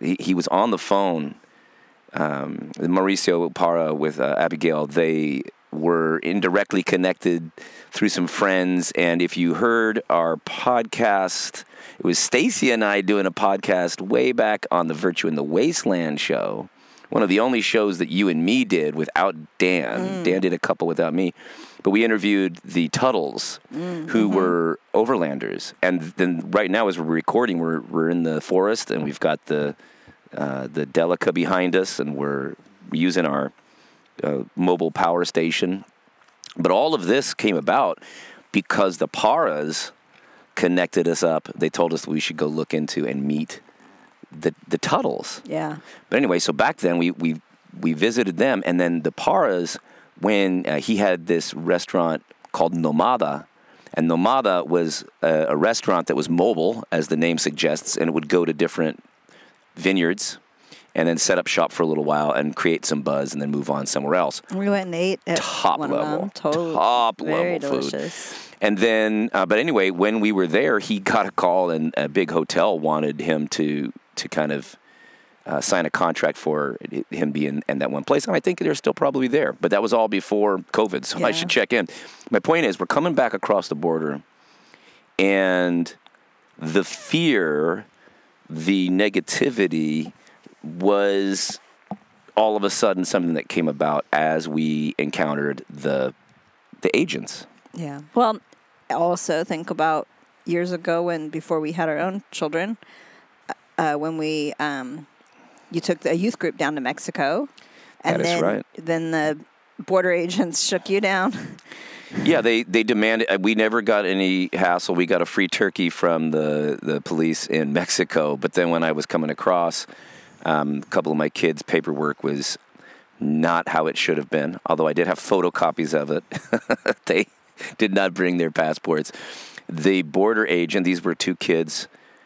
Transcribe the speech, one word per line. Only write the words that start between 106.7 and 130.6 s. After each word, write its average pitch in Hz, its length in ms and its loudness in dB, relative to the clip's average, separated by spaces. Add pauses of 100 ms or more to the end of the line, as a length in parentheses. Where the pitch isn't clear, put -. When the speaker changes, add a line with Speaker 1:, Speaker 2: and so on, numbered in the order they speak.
Speaker 2:
to 143 40 -4
Mexico, 151 680 -2 (540)
and 170 140 0
Speaker 1:
That - 40 0
is 165 60 0
Speaker 2:
then, 170 160 0
Speaker 1:
right. 104 240 0 (100)
Speaker 2:
then 165 340 -4
the 156 280 0 (400)
border 185 340 0
agents 175 500 -2
<laughs> - 40 0
shook 185 220 -2
you 196 120 2
down. 190 340 0 (880)
Speaker 1:
Yeah, 151 200 4
they, 117 200 4
they 113 220 2
demanded, 110 460 2
uh, 98 100 4
we 104 140 2
never 110 280 2
got 104 240 2
any 92 460 2
hassle. 90 420 0
We 87 120 2
got 87 140 2
a 85 60 0
free 95 220 0
turkey 92 420 0
from 80 400 0
the, 76 520 0
the 73 180 -2
police 80 460 0
in 76 260 0
Mexico, 78 640 0
but 69 180 -4
then 87 160 4
when 82 140 0
I 80 80 2
was 76 120 -4
coming 78 260 -2
across, 85 560 0 (600)
um, 73 360 0
a - 40 -20
couple - 240 -2
of 78 80 0
my 76 120 0
kids' 78 320 -2
paperwork 76 600 -2
was 71 360 -4 (600)
not 80 520 0
how 80 160 2
it 73 100 -2
should 80 220 0
have 73 120 -4
been, 78 360 -2
although 80 200 2
I 76 60 2
did 85 140 0
have 90 120 0
photocopies 85 800 0
of 73 120 -2
it. 78 120 -2 (760)
<laughs> - 80 -20
They 185 200 2 (520)
did 101 160 0
not 95 200 2
bring 90 240 0
their 82 120 0
passports. 78 600 0 (580)
The 90 340 2
border 101 440 2
agent, 87 380 0